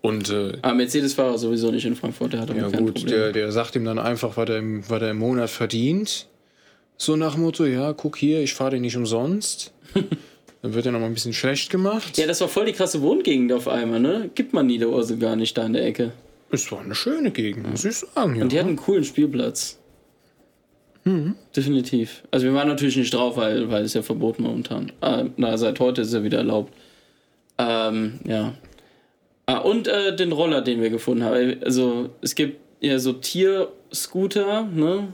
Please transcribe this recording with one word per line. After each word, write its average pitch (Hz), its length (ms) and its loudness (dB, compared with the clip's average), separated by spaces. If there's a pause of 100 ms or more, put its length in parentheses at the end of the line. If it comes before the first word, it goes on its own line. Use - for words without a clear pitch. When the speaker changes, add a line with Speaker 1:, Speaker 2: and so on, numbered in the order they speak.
Speaker 1:
Und, 107 300 0
äh, 101 320 -2
Speaker 2:
Aber 127 100 0
Mercedes-Fahrer 127 640 2
sowieso 117 340 2
nicht 117 140 -2
in 123 100 0
Frankfurt, - 380 -4
der 113 80 -2
hat 113 80 -6
damit 110 140 -2
Speaker 1:
ja 101 80 -2
Speaker 2:
kein 110 120 0
Speaker 1:
gut, 110 120 0
Speaker 2:
Problem. - 200 -4
Speaker 1:
der, 107 160 2
der 107 220 -2
sagt 117 240 -2
ihm 113 80 0
dann 113 140 -2
einfach, 113 360 -2
was 117 140 0
er 110 80 0
im, 110 320 -4
was 110 120 0
er 110 100 0
im 107 80 -4
Monat 120 300 0
verdient. 131 800 -2 (680)
So 156 180 0
nach 156 200 0
dem 165 80 2
Motto, 165 200 0
„Ja, 139 300 2
guck 147 240 -6
hier, 151 240 2
ich 135 120 -2
fahr 135 160 0
den 131 120 0
nicht 123 160 -2
umsonst.“ 123 760 -2 (220)
Speaker 2:
<laughs> - 680 -4
Speaker 1:
Dann 110 120 -4
wird 117 140 0
er 123 40 0
noch 117 80 0
mal 113 60 0
ein 113 80 -2
bisschen 113 200 -4
schlecht 139 360 -2
gemacht. 190 480 0
Speaker 2:
Ja, 156 100 2
das 165 140 0
war 180 80 0
voll 208 160 2
die 214 80 0
krasse 175 280 0
Wohngegend 139 520 4
auf 123 160 0
einmal, 117 320 0
ne? 185 340 2
Gibt - 160 -2
man 151 160 4
Niederursel 117 520 2
gar 113 180 2
nicht 113 200 0
da 113 80 0
in 110 80 0
der 123 120 2
Ecke. 117 260 0 (400)
Speaker 1:
Es - 200 -2
war 107 100 -10
eine 98 140 -8
schöne 285 360 0
Gegend, 107 380 -4
muss 107 160 -4
ich 226 100 0
sagen, 151 460 -2
Speaker 2:
Und 127 100 2
die 135 60 0
Speaker 1:
ja. 175 40 2
Speaker 2:
hatten 180 100 0
einen 151 60 0
coolen 190 280 2
Spielplatz. 127 720 -2 (1300)
Speaker 1:
Mhm. 180 320 0 (200)
Speaker 2:
Definitiv. 135 760 0
Also 131 160 4
wir 135 80 4
waren 143 120 2
natürlich 139 300 2
nicht 123 160 2
drauf, 123 240 2
weil, 113 320 0
weil 107 140 2
es 110 100 -4
ja 110 80 0
verboten 110 400 -2
momentan. 117 500 -4 (100)
Äh, 123 240 2 (120)
na, 113 180 2
seit - 240 0
heute 127 220 4
ist 107 60 0
es 117 80 -2
ja 104 80 0
wieder 107 160 0
erlaubt. 110 340 0 (840)
Ähm, 110 680 -2
ja. 110 280 -2 (920)
Ah, 131 140 0
und, 214 280 2
äh, 196 280 0
den 175 160 0
Roller, 151 320 2
den 117 180 0
wir 113 80 2
gefunden 117 340 0
haben. 123 400 2
Also 123 460 2 (120)
es - 120 -4
gibt 143 240 -2 (240)
ja 139 160 2
so 127 160 0
Tierscooter, 196 1500 0
ne? 185 500 0